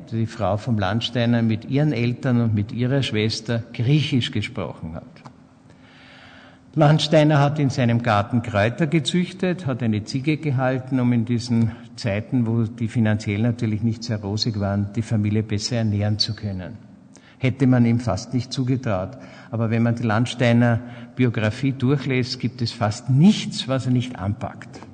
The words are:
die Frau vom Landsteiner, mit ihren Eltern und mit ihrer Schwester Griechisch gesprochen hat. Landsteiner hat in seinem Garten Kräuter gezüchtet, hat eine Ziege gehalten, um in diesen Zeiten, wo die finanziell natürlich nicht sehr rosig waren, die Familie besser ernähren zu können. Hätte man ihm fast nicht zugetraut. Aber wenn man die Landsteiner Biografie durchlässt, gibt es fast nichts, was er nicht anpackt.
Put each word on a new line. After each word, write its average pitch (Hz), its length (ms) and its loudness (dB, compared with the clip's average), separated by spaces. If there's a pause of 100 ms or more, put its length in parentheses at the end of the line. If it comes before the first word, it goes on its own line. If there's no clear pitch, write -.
(120)
die 113 140 -2
Frau 104 320 -2
vom 110 220 -2
Landsteiner, 117 640 0
mit 110 240 0
ihren 147 260 0
Eltern 120 480 0
und 110 140 2
mit 101 180 -2
ihrer 127 300 0
Schwester 110 600 -2 (120)
Griechisch 131 580 0
gesprochen 82 600 -8
hat. - 100 -12 (1700)
Landsteiner 151 680 6
hat 143 180 2
in 139 100 2
seinem 117 340 2
Garten 110 380 2
Kräuter 117 460 0
gezüchtet, 175 800 -2
hat 127 160 -4
eine 107 220 0
Ziege 143 340 -2
gehalten, 131 600 -2
um 123 140 2
in 117 140 2
diesen 117 460 0 (240)
Zeiten, 113 500 -2
wo 113 160 0
die 110 260 -4
finanziell 107 540 0
natürlich 113 400 0
nicht 110 200 -2
sehr 107 200 -6
rosig 104 360 -2
waren, 101 380 -2
die 113 60 0
Familie 107 400 0
besser 107 340 -4
ernähren 104 420 0
zu 107 160 -2
können. 95 540 -10 (520)
Hätte 131 280 2
man 120 180 6
ihm 117 140 4
fast 101 340 -4
nicht 117 180 -4
zugetraut. 120 580 -2 (420)
Aber 113 180 -2
wenn 113 140 2
man 117 100 2
die 117 80 -6
Landsteiner 117 800 2 (340)
Biografie 113 560 0
durchlässt, 127 680 -2
gibt 123 220 -4
es 113 100 -2
fast - 380 -2
nichts, 151 580 4
was 131 180 -2
er 127 60 0
nicht 123 260 -2
anpackt. - 640 -8 (140)